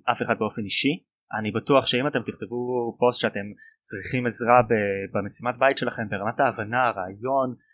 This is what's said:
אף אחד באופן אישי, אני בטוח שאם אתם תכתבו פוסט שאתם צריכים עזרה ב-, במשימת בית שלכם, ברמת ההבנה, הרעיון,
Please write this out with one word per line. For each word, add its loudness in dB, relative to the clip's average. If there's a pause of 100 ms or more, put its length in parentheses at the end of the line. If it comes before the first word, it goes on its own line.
(100)
אף 0
אחד 0
באופן -2
אישי, 0 (440)
אני -2
בטוח 2
שאם 0
אתם -2
תכתבו -6
פוסט 2
שאתם -2 (360)
צריכים -6
עזרה 6
ב-, 0
במשימת -4
בית 4
שלכם, -4
ברמת -4
ההבנה, 0
הרעיון, -2 (200)